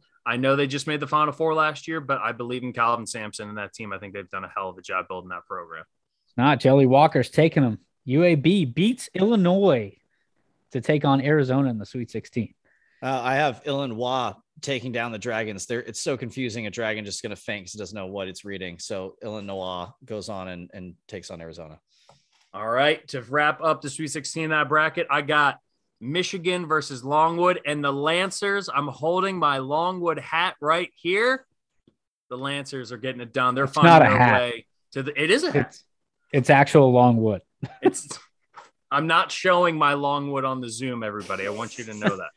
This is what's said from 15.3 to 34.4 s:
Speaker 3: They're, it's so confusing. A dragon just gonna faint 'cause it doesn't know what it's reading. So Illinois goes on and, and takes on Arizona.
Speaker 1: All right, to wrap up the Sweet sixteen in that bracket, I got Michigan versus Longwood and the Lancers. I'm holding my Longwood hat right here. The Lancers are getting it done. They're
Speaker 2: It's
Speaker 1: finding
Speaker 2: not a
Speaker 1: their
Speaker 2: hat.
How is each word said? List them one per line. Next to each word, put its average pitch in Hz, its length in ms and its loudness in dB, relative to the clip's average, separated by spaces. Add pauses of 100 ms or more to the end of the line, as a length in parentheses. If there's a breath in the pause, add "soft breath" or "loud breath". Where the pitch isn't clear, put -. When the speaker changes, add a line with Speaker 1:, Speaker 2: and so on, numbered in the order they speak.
Speaker 3:
They're, 120 160 -6
it's - 200 -12
so 139 180 -4
confusing. 117 480 -8
A 101 40 -8
dragon 107 360 -6
just 95 160 -12
gonna 104 120 -10
faint 104 300 -10
'cause 90 100 -16
it 104 40 -14
doesn't 98 180 -12
know 95 120 -10
what 98 200 -8
it's 90 160 -16
reading. 92 340 -12
So 95 440 -10
Illinois 98 640 -8 (180)
goes 107 240 -10
on 95 200 -10
and, 87 260 -14
and 92 200 -16 (120)
takes 92 240 -14
on 87 100 -14
Arizona. 80 400 -18 (720)
Speaker 1:
All 196 160 -8
right, 139 400 0
to 131 140 -10
wrap 147 400 -2
up 156 180 0
the 147 80 -10
Sweet 151 200 -10
sixteen 160 360 -8
in 156 60 -4
that 151 180 0
bracket, 156 420 0
I 147 120 0
got 143 360 2 (420)
Michigan 175 680 -4
versus 147 360 -4
Longwood 170 640 2
and 147 160 -4
the 143 100 0
Lancers. 180 800 -2
I'm 147 140 0
holding 175 500 -2
my 147 220 0
Longwood 160 600 -2
hat 165 400 -2
right 165 340 0
here. 233 500 0 (840)
The 123 80 -10
Lancers 135 540 -8
are 120 60 -10
getting 123 220 -8
it 117 120 -14
done. 127 240 2
They're 139 80 2
Speaker 2:
It's 139 100 -2
Speaker 1:
finding 160 160 8
Speaker 2:
not 160 120 12
a - 20 8
Speaker 1:
their 104 140 4
Speaker 2:
hat. 117 220 6